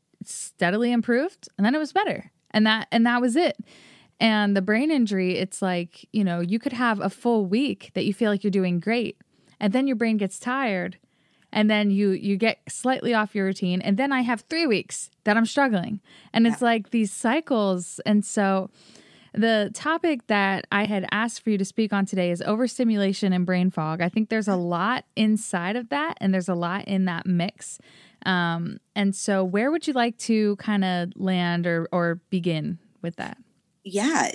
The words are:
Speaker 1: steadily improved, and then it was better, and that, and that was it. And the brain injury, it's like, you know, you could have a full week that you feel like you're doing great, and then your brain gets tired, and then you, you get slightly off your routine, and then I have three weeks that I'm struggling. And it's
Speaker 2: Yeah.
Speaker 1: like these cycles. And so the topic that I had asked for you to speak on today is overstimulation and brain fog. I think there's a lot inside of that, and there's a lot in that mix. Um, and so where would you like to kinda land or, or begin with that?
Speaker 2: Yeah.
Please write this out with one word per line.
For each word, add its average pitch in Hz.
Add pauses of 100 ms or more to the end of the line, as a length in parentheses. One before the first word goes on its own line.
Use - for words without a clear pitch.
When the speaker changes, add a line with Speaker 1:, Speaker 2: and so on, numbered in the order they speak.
(240)
Speaker 1:
steadily 220
improved, 247 (100)
and 196
then 247
it 302
was 302
better, 370 (220)
and 214
that, 220
and 226
that 240
was 240
it. 339 (600)
And 208
the 190
brain 220
injury, 196
it's -
like, 180
you 208
know, 175
you 180
could 262
have 233
a 196
full 226
week 208
that 180
you 202
feel 220
like 202
you're 208
doing 180
great, 226 (420)
and 202
then 262
your 262
brain 226
gets 196
tired, 214 (540)
and 214
then 208
you, 202
you 196
get 220
slightly 254
off 214
your 196
routine, 185
and 202
then 277
I 254
have 233
three 330
weeks - (140)
that 214
I'm 226
struggling. 214 (320)
And 226
it's 226
Speaker 2:
Yeah. 247
Speaker 1:
like 226
these 220
cycles. 220
And 208
so 196 (600)
the 214
topic 320
that 196
I 202
had 208
asked 226
for 220
you 208
to 196
speak 214
on 196
today 180
is 175
overstimulation 214
and 180
brain 180
fog. 160
I 175
think 220
there's 220
a 190
lot 175 (100)
inside 214
of 240
that, 294
and 196
there's 185
a 185
lot 170
in 190
that 170
mix. - (460)
Um, 170 (160)
and 196
so 190
where 208
would 330
you 311
like 240
to 214
kinda 185
land 175
or, 165
or 170 (100)
begin 170 (240)
with 170
that? - (480)
Speaker 2:
Yeah. 202